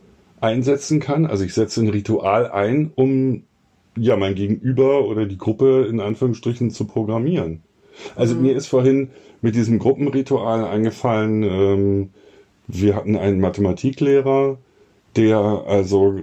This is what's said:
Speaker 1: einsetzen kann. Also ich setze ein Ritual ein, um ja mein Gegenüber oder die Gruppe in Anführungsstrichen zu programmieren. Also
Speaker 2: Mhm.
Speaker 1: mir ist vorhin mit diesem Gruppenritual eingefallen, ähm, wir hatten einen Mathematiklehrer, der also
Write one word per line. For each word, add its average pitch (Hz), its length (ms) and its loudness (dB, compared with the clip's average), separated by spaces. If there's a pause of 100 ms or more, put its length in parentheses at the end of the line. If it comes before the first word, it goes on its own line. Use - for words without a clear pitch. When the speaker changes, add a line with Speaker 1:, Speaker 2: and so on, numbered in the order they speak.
(400)
Speaker 1:
einsetzen 131 600 0
kann. 151 260 0
Also 98 180 -2
ich 87 100 -6
setze 113 280 -2
ein 110 80 2
Ritual 104 640 0
ein, 135 440 -2
um 131 480 0 (540)
ja 117 180 2
mein 98 200 0
Gegenüber 123 680 0
oder 107 200 -2
die 98 120 -8
Gruppe 131 520 2
in 113 100 -4
Anführungsstrichen 113 720 -4
zu 107 140 -6
programmieren. 110 760 -4 (540)
Also 117 200 0
Speaker 2:
Mhm. 123 80 -2
Speaker 1:
mir 131 120 2
ist - 120 -4
vorhin 131 420 2 (320)
mit 113 140 0
diesem 113 240 2
Gruppenritual 131 840 0
eingefallen, 110 800 0
ähm, 98 640 0 (580)
wir 98 280 0
hatten 107 220 -2
einen 95 240 0
Mathematiklehrer, 135 1160 0 (600)
der 110 180 6 (320)
also 98 560 2